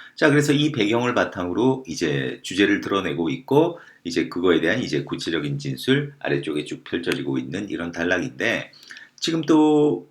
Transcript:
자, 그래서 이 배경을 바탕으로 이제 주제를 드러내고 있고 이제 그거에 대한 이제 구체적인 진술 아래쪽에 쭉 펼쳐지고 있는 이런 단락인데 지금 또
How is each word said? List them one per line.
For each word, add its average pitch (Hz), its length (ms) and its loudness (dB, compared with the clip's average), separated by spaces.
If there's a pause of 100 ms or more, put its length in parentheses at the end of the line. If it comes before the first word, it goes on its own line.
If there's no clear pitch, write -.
(140)
자, 160 140 2
그래서 147 240 4
이 147 200 2
배경을 117 420 0
바탕으로 101 720 0
이제 71 560 -2
주제를 98 400 2
드러내고 85 480 -2
있고 135 480 2 (260)
이제 82 240 -2
그거에 87 320 2
대한 92 220 0
이제 73 220 -2
구체적인 76 540 -4
진술 139 600 -2
아래쪽에 73 480 -4
쭉 - 180 -12
펼쳐지고 69 540 -4
있는 87 320 -6
이런 85 220 -6
단락인데 87 800 -2 (440)
지금 165 240 -2
또 151 720 4